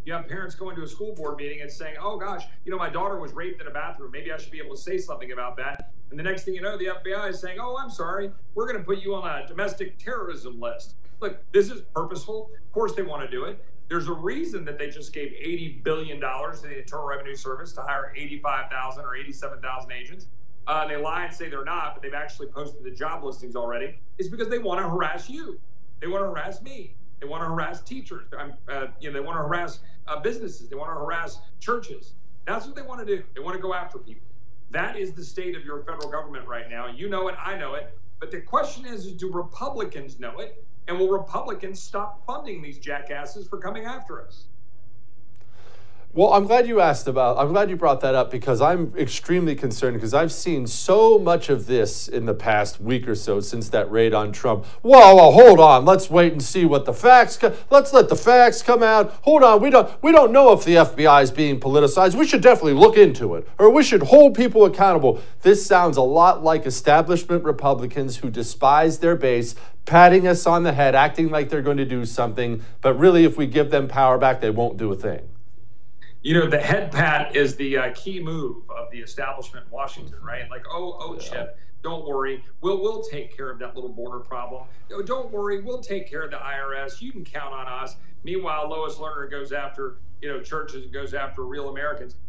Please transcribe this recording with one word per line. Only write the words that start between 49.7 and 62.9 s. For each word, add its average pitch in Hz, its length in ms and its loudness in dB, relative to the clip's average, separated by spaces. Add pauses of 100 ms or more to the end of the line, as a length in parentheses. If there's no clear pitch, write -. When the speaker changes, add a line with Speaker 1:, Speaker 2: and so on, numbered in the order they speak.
Speaker 2:
'cause 110 140 -6
I've 160 180 0
seen 147 360 -4
so 214 520 4
much 175 300 0
of 117 180 0
this 113 400 -2
in 117 200 -4
the 107 80 -2
past 104 480 -2
week 123 260 -2
or 110 60 -2
so 101 260 -2
since 107 300 -8
that - 200 0
raid 113 220 2
on 107 180 0
Trump. 101 360 -2 (160)
"Whoa, 226 320 12
whoa, 170 160 12
hold 214 280 12
on. 143 280 10
Let's 190 240 4
wait 170 220 6
and 151 100 -4
see 175 240 0
what 139 180 2
the 135 80 -4
facts - 460 8
co-, 175 160 2 (160)
let's 277 240 6
let 247 160 8
the - 60 4
facts 240 460 6
come 233 200 4
out. 214 280 4 (120)
Hold 294 200 8
on. 214 200 10
We 247 80 2
don't, 247 200 8 (120)
we 320 100 4
don't 262 200 10
know 262 200 10
if - 140 4
the 170 100 6
F 151 180 6
B 151 120 2
I 143 160 8
is 127 80 2
being 139 280 0
politicized. 147 560 4
We 294 120 2
should 214 160 2
definitely 196 320 8
look 214 240 10